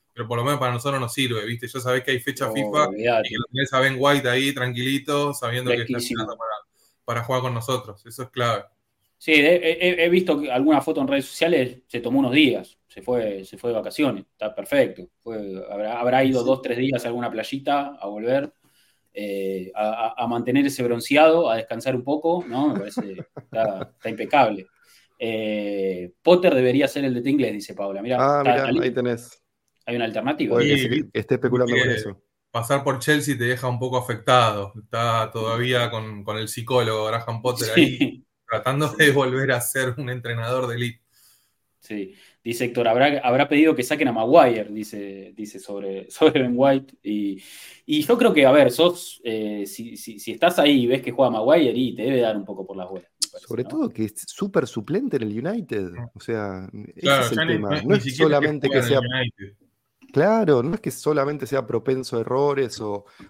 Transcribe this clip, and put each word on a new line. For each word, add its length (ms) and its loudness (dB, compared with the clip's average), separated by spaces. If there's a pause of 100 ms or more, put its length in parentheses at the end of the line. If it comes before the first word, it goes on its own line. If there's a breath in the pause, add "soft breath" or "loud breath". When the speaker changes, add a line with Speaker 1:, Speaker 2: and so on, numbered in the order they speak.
(120)
Speaker 1:
pero 160 -10
por 100 -2
lo 60 -2
menos 160 0
para 120 0
nosotros 280 -2
nos 120 -6
sirve, 320 -2
¿viste? 220 -8
Ya 140 -8
sabés 240 0
que 80 0
hay 80 0
fecha 280 -4
Speaker 2:
Oh, 60 -4
Speaker 1:
fifa 340 0
Speaker 2:
olvidate. 380 0
Speaker 1:
y 60 -6
que 40 -8
lo 160 -6
tenés 200 -4
a 80 2
Ben 180 2
White 300 2
ahí 260 0
tranquilito, 800 -2
sabiendo 380 -4
que 60 0
está 80 -4
Speaker 2:
Fresquísimo. 360 -4
Speaker 1:
esperando 160 -10
para, 140 -8 (520)
para 200 -4
jugar 180 -2
con 120 -4
nosotros. 520 -6
Eso 160 -14
es 80 -12
clave. 320 -2 (560)
Speaker 2:
Sí, 140 2
he, 240 8
he, 480 2
he 40 4
visto 320 4
que 120 -4
alguna 280 4
foto 200 -2
en 80 -2
redes 160 0
sociales, 640 0
se 100 -8
tomó 220 0
unos 120 0
días, 540 2
se 160 -20
fue, 420 -2
se 140 -20
fue 120 -4
de 60 -2
vacaciones, 540 -4
está 240 -8
perfecto. 540 0 (100)
Fue, 500 -10
habrá, 300 -6
habrá 240 2
ido 200 4
Speaker 3:
Sí. 40 0
Speaker 2:
dos, 160 2
tres 160 -4
días 260 -2
a 40 -2
alguna 240 -4
playita 680 -4
a 60 -10
volver, 460 -2 (600)
eh, 600 -6
a, 440 -4
a, 60 -2
a 40 -4
mantener 380 0
ese 180 -4
bronceado, 680 4
a 60 2
descansar 400 -4
un 80 -6
poco, 420 -2
¿no? 220 0
Me 120 -2
parece, 360 -8 (200)
está, 600 -4
está 140 -8
impecable. 560 0 (520 soft breath)
Eh, 960 -4 (100)
Potter 320 6
debería 340 4
ser 160 -4
el 100 0
D 80 -4
T 80 -2
inglés, 220 2
dice 220 -10
Paula. 280 -6
Mirá, 160 -2
Speaker 3:
Ah, 200 4
Speaker 2:
está, 40 0
Speaker 3:
mirá, 140 4
Speaker 2:
está 160 0
libre. 160 0
Speaker 3:
ahí 60 -4
tenés. 480 -4 (440)
Speaker 2:
Hay 100 -4
una 100 -2
alternativa. 480 -2
Speaker 3:
Puede 140 4
que 80 4
Speaker 1:
Sí, 60 2
Speaker 3:
se, 60 0 (240)
que 80 -2
esté 140 -2
especulando 420 0
Speaker 1:
que 60 4
Speaker 3:
con 80 0
eso. 320 -6 (280)
Speaker 1:
pasar 340 -2
por 140 0
Chelsea 400 0
te 60 -2
deja 240 -2
un 100 -2
poco 200 -4
afectado. 760 0 (100)
Está 480 -2
todavía 600 -2
con, 340 -10
con 140 -6
el 100 -8
psicólogo 580 0
Graham 360 -4
Potter 320 -2
Speaker 2:
Sí. 60 6
Speaker 1:
ahí, 440 0 (240)
tratando 400 -2
Speaker 2:
Sí. 80 -8
Speaker 1:
de 160 6
volver 400 0
a 80 0
ser 380 -4
un 120 -8
entrenador 560 -4
de 80 -6
elite. 260 -6 (800 soft breath)
Speaker 2:
Sí. 340 -10 (280 soft breath)
Dice 240 -4
Héctor, 220 0
"Habrá, 340 4
habrá 260 2
pedido 260 6
que 80 -2
saquen 260 0
a 40 0
Maguire", 580 6
dice, 680 -12
dice 220 -12
sobre, 520 -10
<laughs> 0 -
sobre 320 4
Ben 140 0
White. 460 2
Y, 400 -4 (420 loud breath)
y 180 0
yo 140 4
creo 160 4
que, 140 6
a 60 8
ver, 180 8
sos, 540 0
eh, 420 -4
si, 320 -14
si, 200 -16
si 140 -10
estás 260 2
ahí 260 6
y 20 0
ves 160 0
que 100 -8
juega 180 2
Maguire, 460 4
y 180 -2
te 100 -8
debe 160 0
dar 180 0
un 80 -8
poco 200 -12
por 100 -14
las 120 -12
bolas, 220 -14 (120)
me 100 -6
parece, 160 -20
Speaker 3:
Sobre 160 -4
Speaker 2:
¿no? 40 -12
Speaker 3:
todo 220 -4
que 160 -4
es 80 -10 (120)
súper 400 -2
suplente 520 -6
en 60 -2
el 220 -6
United. 440 -6 (240)
O 60 -18
sea, 480 -6 (260)
ese 60 -20
Speaker 1:
Claro, 260 2
Speaker 3:
es 60 -2
el 40 -2
Speaker 1:
ya 80 0
ni, 100 0
Speaker 3:
tema. 160 -2
Speaker 1:
no, 120 -2
Speaker 3:
No 60 -4
Speaker 1:
ni 80 4
Speaker 3:
es 80 0
Speaker 1:
siquiera 300 2
es 60 4
que 60 0
Speaker 3:
solamente 220 -2
que 40 0
Speaker 1:
juega 140 2
en 80 2
el 60 4
Speaker 3:
sea 200 -4
Speaker 1:
United. 360 -6 (560)
Speaker 3:
Claro, 500 4
no 120 -2
es 60 -4
que 120 -6
solamente 540 -2
sea 200 -2
propenso 500 -2
a 40 0
errores 600 0
o, 240 -6 (260 loud breath)